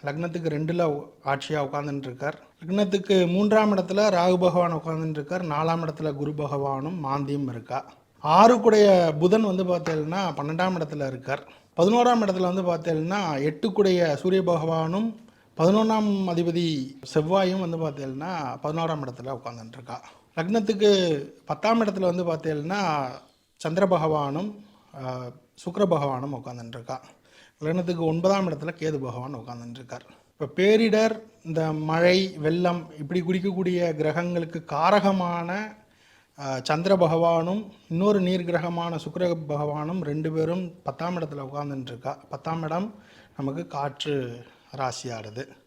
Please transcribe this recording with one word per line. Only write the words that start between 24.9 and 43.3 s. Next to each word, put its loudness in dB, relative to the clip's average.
ஆ, -8
சுக்கிர -2
பகவானும் -2
உட்கார்ந்துட்டு -12
இருக்கா. -12
லக்னத்துக்கு -2
ஒன்பதாம் 2
இடத்துல -6
கேது -4
பகவான் -8
உட்கார்ந்துட்டு -14
இருக்கார். -16
இப்ப -4
பேரிடர், 4
இந்த -2
மழை, 2
வெள்ளம் 0
இப்படி -2
குறிக்கக்கூடிய 0
கிரகங்களுக்கு -2
காரகமான, 0
ஆ, -6
சந்திர 2
பகவானும் 2
இன்னொரு 2
நீர் 0
கிரகமான -2
சுக்கிர -2
பகவானும் -4
ரெண்டு -4
பேரும் -2
பத்தாம் -4
இடத்துல -8
உட்கார்ந்துட்டு -6
இருக்கா. -10
பத்தாம் -6
இடம் -4